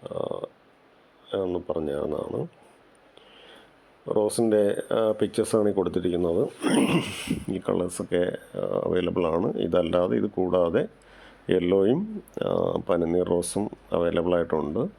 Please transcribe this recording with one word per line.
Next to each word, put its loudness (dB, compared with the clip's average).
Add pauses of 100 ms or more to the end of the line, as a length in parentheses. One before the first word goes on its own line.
(120)
ആ, -8 (1300)
എന്ന് -2 (100)
പറഞ്ഞു -2
തരുന്നതാണ്. -4 (1700)
rose-ിൻ്റെ, 2 (140)
ആ, 2
പിക്ചേഴ്സാണ് 2
ഈ 0
കൊടുത്തിരിക്കുന്നത്. 0 (1080)
ഈ -4 (100)
കളേഴ്സൊക്കെ, 0 (240)
ആ, -2 (220)
അവൈലബിൾ 0
ആണ്. 0 (120)
ഇതല്ലാതെ, 2
ഇത് 0 (100)
കൂടാതെ 2 (600)
യെല്ലോയും, 2 (240)
ആ, 0 (400)
പനിനീർ 2
റോസും -2 (200)
അവൈലബിൾ 2
ആയിട്ടുണ്ട്. -2 (180)